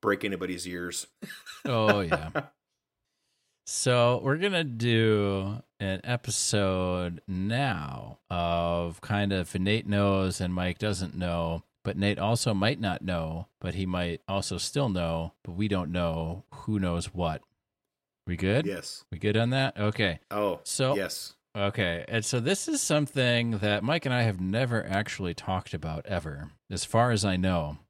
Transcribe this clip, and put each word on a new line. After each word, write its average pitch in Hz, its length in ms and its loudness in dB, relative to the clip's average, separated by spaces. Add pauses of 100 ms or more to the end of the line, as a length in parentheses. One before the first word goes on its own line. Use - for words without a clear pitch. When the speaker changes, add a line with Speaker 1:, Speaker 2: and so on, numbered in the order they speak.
Speaker 1:
break 101 220 2
anybody's 90 440 -4
ears. 87 400 -6 (280)
<laughs> - 300 -16
Speaker 2:
Oh, 110 360 4
yeah. 78 280 -2 (1400)
So 123 580 4
we're 135 140 2
gonna 185 260 0
do 110 1000 2 (200)
an 95 240 -2
episode 92 1200 0
now 92 880 -4 (120)
of 85 720 0
kind 104 320 0
of 92 260 -2
Nate 104 260 2
knows 98 540 2
and 90 140 -2
Mike 90 260 -2
doesn't 92 360 -2
know, 85 480 -2 (200)
but 101 140 -4
Nate 101 200 2
also 113 360 0
might 104 260 2
not 98 220 -2
know, 82 460 -4 (120)
but 87 160 -4
he 95 100 -2
might 90 400 -2
also 95 320 -2
still 143 300 -2
know, 82 460 -2 (100)
but - 80 -10
we 101 160 -2
don't 90 240 0
know 85 600 -2
who - 280 -2
knows 87 340 0
what. 82 280 -2 (840)
We 87 120 -2
good? 101 280 2
Speaker 1:
Yes. - 460 -8
Speaker 2:
We 85 80 -8
good 104 160 2
on 117 140 4
that? 135 280 0
Okay. 104 440 0 (100)
Speaker 1:
Oh, 104 320 0
Speaker 2:
So 135 320 0
Speaker 1:
yes. - 400 -6 (180)
Speaker 2:
Okay, 98 540 0
and 113 160 0
so 123 160 0
this 165 300 0
is 294 120 0
something 123 760 2
that 104 260 2
Mike 147 220 0
and 127 100 2
I 123 60 4
have 107 180 2
never 113 460 0
actually 95 480 -2
talked - 400 -2
about 78 320 -6
ever, 76 460 -6 (200)
as 90 140 -4
far 120 260 4
as 104 140 4
I 92 100 4
know. 87 440 2 (100)